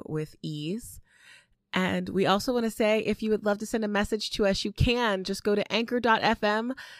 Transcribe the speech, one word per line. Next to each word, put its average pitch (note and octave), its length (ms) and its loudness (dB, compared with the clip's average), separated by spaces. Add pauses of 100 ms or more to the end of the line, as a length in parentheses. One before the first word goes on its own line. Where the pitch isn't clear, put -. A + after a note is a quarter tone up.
with D#3 340 -6
ease. D#3 600 -8 (720)
And F3+ 340 0
we F#3 160 0
also G3+ 300 2
wanna A3+ 160 0
say, G#3+ 300 2
if - 220 -2
you A3 80 -2
would G#3+ 140 0
love G3+ 140 2
to G#3+ 80 -6
send A3 180 -2
a G#3 40 -2
message G#3 420 -2
to G#3+ 160 2
us, G3 180 2
you G3+ 80 -4
can. A#3 500 2
Just G3 220 -6
go G#3 100 2
to G#3 160 -2
anchor A#3 300 0
dot A3+ 220 4
F - 200 2
M A3 300 0 (280)